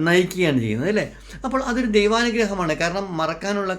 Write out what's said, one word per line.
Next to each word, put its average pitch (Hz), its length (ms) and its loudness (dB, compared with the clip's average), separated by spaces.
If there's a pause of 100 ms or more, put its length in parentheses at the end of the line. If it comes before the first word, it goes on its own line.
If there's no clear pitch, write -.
നയിക്കുകയാണ് 175 540 2
ചെയ്യുന്നത് 113 280 -2
അല്ലേ? 202 240 0 (320)
അപ്പോൾ 262 180 -2
അതൊരു 247 240 -2
ദൈവാനുഗ്രഹമാണ്. 208 880 2
കാരണം 175 420 -2
മറക്കാനുള്ള 185 640 -2